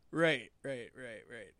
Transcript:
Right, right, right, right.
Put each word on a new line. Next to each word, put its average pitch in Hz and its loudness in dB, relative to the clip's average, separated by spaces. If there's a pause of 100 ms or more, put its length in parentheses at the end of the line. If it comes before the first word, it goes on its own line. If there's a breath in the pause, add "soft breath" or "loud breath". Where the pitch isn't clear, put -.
(120)
Right, 151 4 (100)
right, 123 -6
right, 117 -12
right. 107 -14